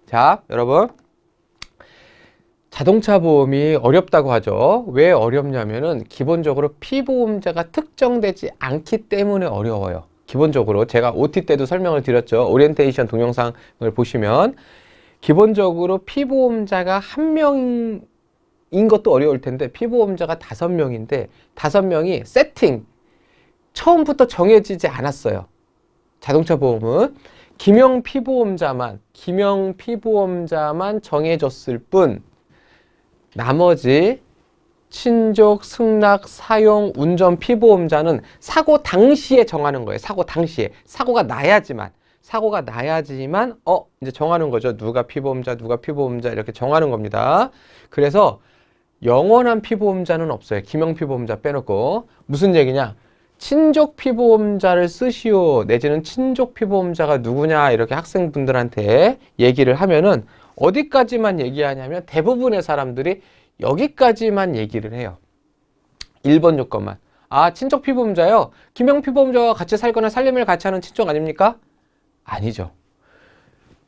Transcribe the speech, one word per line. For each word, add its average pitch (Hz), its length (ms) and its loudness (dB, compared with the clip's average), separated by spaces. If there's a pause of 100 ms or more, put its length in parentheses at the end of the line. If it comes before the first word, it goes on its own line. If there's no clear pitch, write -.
자, 139 440 2
여러분. 135 400 0 (1800)
자동차 202 520 2
보험이 147 600 2
어렵다고 147 520 2
하죠. 120 560 0
왜 147 220 4
어렵냐면은 127 960 -2
기본적으로 147 720 -4
피보험자가 214 920 -4
특정되지 240 880 -2
않기 156 500 -6
때문에 202 380 -2
어려워요. 101 580 -6 (220)
기본적으로 120 580 0
제가 117 280 0
오티 151 340 -2
때도 135 180 0
설명을 170 380 -2
드렸죠. 120 480 0
오리엔테이션 135 580 2
동영상을 120 460 -2 (400)
보시면 123 600 0 (680)
기본적으로 185 840 2
피보험자가 226 960 -2
한 302 340 -4
명인 254 680 -2 (880)
것도 208 200 2
어려울 139 300 2
텐데, 131 280 -6
피보험자가 196 680 -2
다섯 - 300 -8
명인데 131 600 -4 (260)
다섯 202 260 0
명이 175 460 -2
세팅, 170 580 0 (880)
처음부터 302 540 2
정해지지 202 600 2
않았어요. 123 600 -6 (720)
자동차 160 360 0
보험은 131 580 0 (420)
기명 247 460 4
피보험자만, 175 960 -4 (140)
기명 190 640 -2
피보험자만 185 1200 -4
정해졌을 147 800 -4
뿐, 151 440 0 (1120)
나머지 160 880 2 (680)
친족, 220 760 2
승낙, 208 600 0
사용, 214 720 2
운전 175 420 2
피보험자는 170 840 2 (180)
사고 311 420 2
당시에 247 600 4
정하는 143 400 -4
거예요. 104 140 -8
사고 185 260 -6
당시에. 160 460 -4 (160)
사고가 247 380 -2
나야지만, 120 640 -2 (320)
사고가 214 400 -4
나야지만, 143 960 -6 (100)
어, 175 180 0 (160)
이제 131 100 -10
정하는 160 380 -2
거죠. 117 300 -4
누가 117 240 -4
피보험자, 131 540 -6
누가 117 200 -6
피보험자 123 540 -6
이렇게 110 200 -8
정하는 143 400 -2
겁니다. 117 600 -2 (400)
그래서 147 500 0 (640)
영원한 214 580 2
피보험자는 185 680 -4
없어요. 107 320 -6
기명 160 320 -4
피보험자 123 460 -6
빼놓고. 143 680 -4 (160)
무슨 175 300 0
얘기냐? 131 420 0 (400)
친족 302 600 2
피보험자를 208 920 2
쓰시오, 185 760 0
내지는 143 380 0
친족 254 520 -4
피보험자가 175 640 -2
누구냐, 143 540 0
이렇게 113 220 0
학생분들한테 139 1200 0 (200)
얘기를 127 360 4
하면은 165 500 2 (320)
어디까지만 226 840 0
얘기하냐면 139 640 -6
대부분의 220 560 -2
사람들이 135 580 -4 (400)
여기까지만 208 960 0
얘기를 110 380 -6
해요. 110 240 -12 (1040)
일 151 180 4
번 165 160 4
조건만. 101 400 -8 (320)
아, 165 240 2
친족 269 300 -4
피보험자요? 214 720 0 (200)
기명 285 300 0
피보험자와 254 500 2
같이 196 240 -4
살거나 220 320 0
살림을 254 380 -2
같이 185 200 -2
하는 190 140 -4
친족 190 300 -4
아닙니까? 160 480 0 (640)
아니죠. 101 460 -8 (1160)